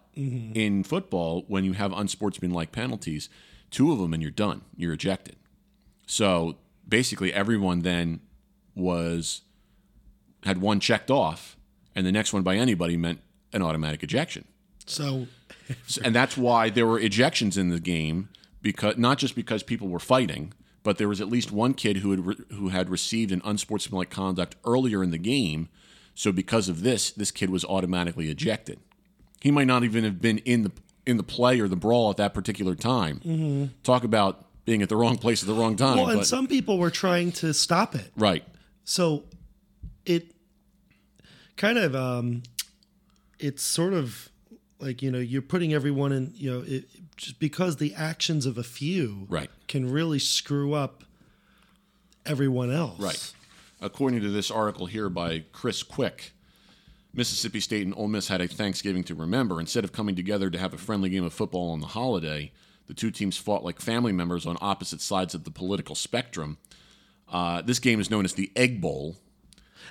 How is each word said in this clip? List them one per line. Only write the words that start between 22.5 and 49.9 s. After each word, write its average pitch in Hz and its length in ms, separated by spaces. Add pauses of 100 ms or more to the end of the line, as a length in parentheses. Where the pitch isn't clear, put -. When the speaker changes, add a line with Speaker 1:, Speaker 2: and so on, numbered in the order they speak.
Speaker 2:
who 101 180
had 92 200
received 101 420
an 90 140
unsportsmanlike 104 640
conduct 92 460 (100)
earlier 120 360
in 90 100
the 82 60
game. 85 520 (440)
So 104 200
because 95 340
of 85 140
this, 113 300
this 104 200
kid 98 200
was 92 120
automatically 87 680
ejected. - 500 (640)
He 139 100
might 143 160
not 123 180
even 113 180
have 101 160
been 110 200
in 120 240
the, 95 80 (340)
in 123 100
the 104 80
play 123 380
or 101 80
the 92 80
brawl 110 320
at 95 80
that 101 160
particular 95 420
time. 90 460
Speaker 1:
Mm-hmm. 156 440 (180)
Speaker 2:
Talk 127 200
about 107 420 (200)
being 110 160
at 95 80
the 107 80
wrong 117 200
place 117 240
at 92 60
the 107 60
wrong 110 240
time, 135 180
Speaker 1:
Well, 254 140
and 214 100
Speaker 2:
but - 80
Speaker 1:
some 262 180
people 247 320
were 175 120
trying 175 420
to 160 220
stop 175 420
it. 107 220
Speaker 2:
Right. 98 260 (400)
Speaker 1:
So 160 400 (840)
it 170 300 (1200)
kind 226 220
of, 165 180
um, 123 480 (960)
it's - 240
sort 175 300
of 131 340 (520)
like, 131 220
you 135 80
know, 127 100
you're 127 220
putting 170 320
everyone 139 380
in, 135 240
you 139 160
know, 123 160
it, 131 220 (260)
just - 240
because 160 380
the 147 180
actions 156 500
of 123 120
a 120 60
few 123 680
Speaker 2:
Right. 78 200 (200)
Speaker 1:
can 131 200
really 151 300